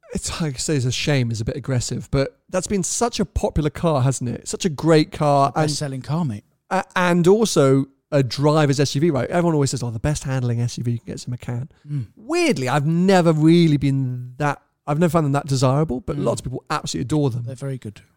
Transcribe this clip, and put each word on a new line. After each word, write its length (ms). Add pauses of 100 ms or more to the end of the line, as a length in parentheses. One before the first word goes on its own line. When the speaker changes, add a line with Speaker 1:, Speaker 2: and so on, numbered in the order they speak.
(140)
Speaker 1:
it's, 280
I 120
say 240
it's 80
a 60
shame, 400
is 100
a 40
bit 120
aggressive, 540
but 280 (100)
that's 180
been 140
such 380
a 60
popular 440
car, 320
hasn't 280
it? 180
Such 160
a 60
great 420
car. 400
Speaker 2:
The 80
Speaker 1:
And 80
Speaker 2:
best-selling 340
car, 220
mate. 220 (240)
Speaker 1:
a-, 160 (100)
and 320
also 600 (220)
a 140
driver's 560
S 160
U 60
V, 100
right? 180
Everyone 260
always 160
says, 120
"Oh, 60
the 100
best 240
handling 380
S 160
U 60
V 80
you 80
can 80
get 80
is 100
a 60
Macan." 380 (200)
Speaker 2:
Mm. 260
Speaker 1:
Weirdly, 540
I've 160
never 480
really 440
been 600
that, 240 (260)
I've 120
never 120
found 140
them 80
that 140
desirable, 520
but 160
Speaker 2:
Mm. 80
Speaker 1:
lots 180
of 40
people 240
absolutely 380
adore 240
them. 120
Speaker 2:
They're 120
very 240
good. 220 (160)